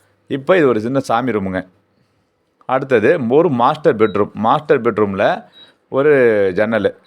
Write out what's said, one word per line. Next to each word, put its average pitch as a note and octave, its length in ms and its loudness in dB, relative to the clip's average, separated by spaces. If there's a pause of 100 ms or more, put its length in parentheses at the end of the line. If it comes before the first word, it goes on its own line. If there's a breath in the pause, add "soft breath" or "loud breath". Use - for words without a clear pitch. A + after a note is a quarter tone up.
(300)
இப்போ C#3 260 0
இது D3+ 120 2
ஒரு A2 120 0
சின்ன C3 200 -4
சாமி B2 320 -4
ரூமுங்க. F#2+ 280 -4 (1040)
அடுத்தது B2+ 440 0 (180)
ஒரு D#3 200 2
மாஸ்டர் C#3 480 0
பெட்ரூம். G#2 360 0
மாஸ்டர் C3+ 480 0
பெட்ரூம்ல G#2 440 -2 (640 loud breath)
ஒரு C#3 240 0 (420)
ஜன்னலு, G#2+ 380 0 (140)